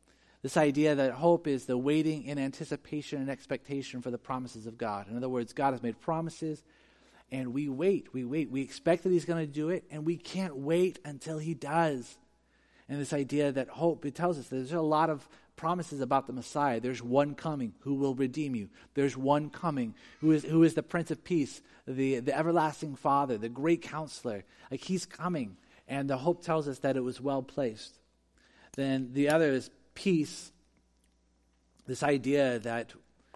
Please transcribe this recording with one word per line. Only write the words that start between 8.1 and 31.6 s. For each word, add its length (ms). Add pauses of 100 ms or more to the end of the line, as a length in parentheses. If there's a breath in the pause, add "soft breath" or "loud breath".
we 100
wait. 260
We 120
expect 420
that 80
he's 140
gonna 200
do 220
it, 240
and 140
we 100
can't 400
wait 480
until 360
he 160
does. 600 (720 soft breath)
And 140
this 100
idea 400
that 160
hope, 380
it 100
tells 240
us 80
that 80
there's 160
a 100
lot 280
of 180 (300 soft breath)
promises 420
about 260
the 60
Messiah. 480
There's 240
one 320
coming 440
who 160
will 200
redeem 400
you. 140 (240 loud breath)
There's 240
one 320
coming 440 (280 loud breath)
who 100
is, 140
who 180
is 100
the 100
Prince 280
of 100
Peace, 400 (240 soft breath)
the, 360
the 140
everlasting 600
Father, 420
the 120
great 320
counselor. 640 (260 loud breath)
Like, 80
he's 260
coming, 520 (280 soft breath)
and 240
the 60
hope 300
tells 240
us 100
that 160
it 60
was 180
well 240
placed. 560 (800 soft breath)
Then 340
the 160
other 240
is 180 (260)
peace, 580 (1300)